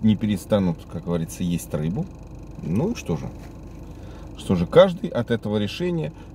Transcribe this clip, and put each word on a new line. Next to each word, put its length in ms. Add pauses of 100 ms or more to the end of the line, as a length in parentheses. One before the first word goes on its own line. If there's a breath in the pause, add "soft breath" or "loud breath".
не 140
перестанут, 600 (120)
как 140
говорится, 400
есть 300
рыбу. 320 (560)
Ну 300
и 40
что 220
же? 120 (1080 loud breath)
Что 180
же, 100
каждый 440
от 200
этого 280
решения, 560 (220 loud breath)